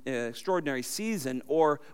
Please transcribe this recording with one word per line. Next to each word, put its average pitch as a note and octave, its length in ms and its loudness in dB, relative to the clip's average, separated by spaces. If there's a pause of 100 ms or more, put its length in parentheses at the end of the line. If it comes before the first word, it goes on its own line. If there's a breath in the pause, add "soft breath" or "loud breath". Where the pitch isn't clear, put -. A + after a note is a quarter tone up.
uh, C3+ 40 -4
extraordinary C3 720 -2
season, C#3+ 680 -4
or D3+ 320 4 (140 loud breath)